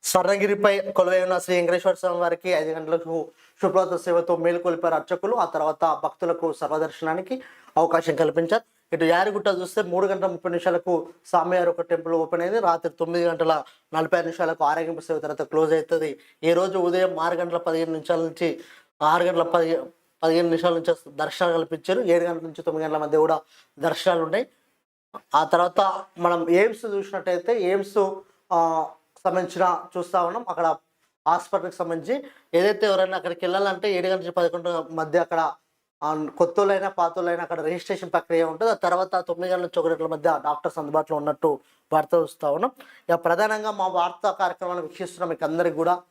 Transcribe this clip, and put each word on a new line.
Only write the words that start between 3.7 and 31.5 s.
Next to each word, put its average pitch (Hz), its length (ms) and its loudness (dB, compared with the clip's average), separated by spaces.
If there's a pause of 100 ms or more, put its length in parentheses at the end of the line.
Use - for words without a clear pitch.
సేవతో 170 400 0
మేలుకొల్పారు 170 600 0
అర్చకులు. 185 400 -2
ఆ 202 100 2
తర్వాత 156 580 0
భక్తులకు 165 500 -2
సర్వదర్శనానికి 160 920 -4 (340)
అవకాశం 165 380 2
కల్పించారు. 165 800 -2
ఇటు 160 80 0
యాదగిరిగుట్ట 196 440 2
చూస్తే 185 340 -2
మూడు 180 260 0
గంటల 190 200 -2
ముప్పై 175 240 -4
నిమిషాలకు 170 560 0 (180)
స్వామివారి 175 440 2
ఒక 170 120 -4
టెంపుల్ 165 320 -2
ఓపెన్ 165 280 0
అయింది. 196 180 0
రాత్రి 170 320 2
తొమ్మిది 170 340 -2
గంటల 160 380 2 (300)
నలభై 160 240 2
ఐదు 170 100 0
నిమిషాలకు 165 360 -2
ఆరగింపు 160 380 -2
సేవ 156 180 -4
తర్వాత 151 220 -6
క్లోజ్ 156 320 2
అవుతుంది. 156 460 0 (240)
ఈ 170 100 4
రోజు 185 240 2
ఉదయం 175 420 2
ఆరు 170 160 0
గంటల 170 220 -4
పదిహేను 165 340 -2
నిమిషాల 165 280 -2
నుంచి, 165 440 -4 (380)
ఆరు 165 220 4
గంటల 175 200 2
పది, 165 340 2 (460)
పదిహేను 165 240 4
నిమిషాల 170 260 2
నుంచి 165 220 0 (120)
దర్శనాలు 156 460 -2
కల్పించారు. 165 480 -2
ఏడు 170 220 4
గంటల 170 200 -4
నుంచి 165 180 -12
తొమ్మిది 156 240 -4
గంటల 156 120 -2
మధ్య 151 200 0
కూడా 156 240 4 (380)
దర్శనాలు 165 440 0
ఉన్నాయి. 190 240 -2 (880)
ఆ 156 80 6
తర్వాత 175 600 2 (120)
మనం 170 320 0
ఎయిమ్స్ 214 360 4
చూసినట్టయితే 196 760 -2
ఎయిమ్స్, 196 540 0 (380)
ఆ, 165 360 2 (340)
సంబంధించిన 180 600 0 (140)
చూస్తా 175 260 0
ఉన్నాం. 208 260 -4
అక్కడ 165 260 0 (520)
హాస్పిటల్కి 170 480 -2